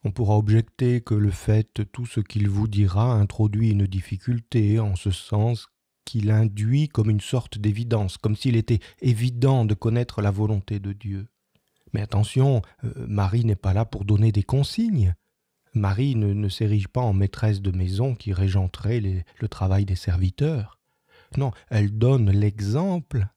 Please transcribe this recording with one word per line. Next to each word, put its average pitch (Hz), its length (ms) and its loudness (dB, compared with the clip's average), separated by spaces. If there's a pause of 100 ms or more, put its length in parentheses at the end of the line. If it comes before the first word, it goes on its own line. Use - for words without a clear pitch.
On 107 80 -2
pourra 104 260 2
objecter 113 600 2
que 113 140 -4
le 104 180 2
fait « 107 520 0 (100)
tout 123 120 -8
ce 117 140 -6
qu'il 101 300 0
vous 101 180 0
dira » 104 460 2
introduit 107 560 2
une 101 160 2
difficulté 104 960 -2
en 104 160 -2
ce 98 160 -2
sens 110 560 -2 (360)
qu'il 107 280 -2
induit 110 580 2
comme 107 200 0
une 104 120 2
sorte - 360 -4
d'évidence, 107 600 -2
comme 107 180 -2
s'il 120 220 0
était 110 220 0 (200)
évident 123 640 2
de 104 120 2
connaître 117 460 -2
la 101 100 2
volonté 104 480 -2
de 101 120 -8
Dieu. 101 380 -10 (640)
Mais 104 80 -2
attention, 117 600 2 (220)
euh, 117 240 -8
Marie 104 380 0
n'est 107 100 2
pas 95 180 -2
là 110 120 2
pour 98 180 -8
donner 104 300 2
des 101 100 0
consignes. 139 720 0 (580)
Marie 113 420 0
ne, 104 180 0
ne 101 160 -2
s'érige 104 400 0
pas 123 120 -2
en 113 120 0
maîtresse 98 480 0
de 98 100 -2
maison 95 420 -2
qui 104 200 -6
régenterait 98 680 0
les, 95 240 -2 (160)
le 113 80 -4
travail 98 380 0
des 95 100 -2
serviteurs. 98 840 -2 (560)
Non, 104 140 -2 (180)
elle 107 280 0
donne 117 320 4
l'exemple. 104 960 0 (120)